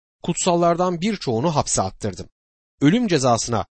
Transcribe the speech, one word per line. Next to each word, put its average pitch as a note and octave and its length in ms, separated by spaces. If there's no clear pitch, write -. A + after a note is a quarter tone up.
kutsallardan E3+ 800
birçoğunu D#3+ 560
hapse B2+ 260
attırdım. F#2+ 460
Ölüm G#3+ 280
cezasına B2 580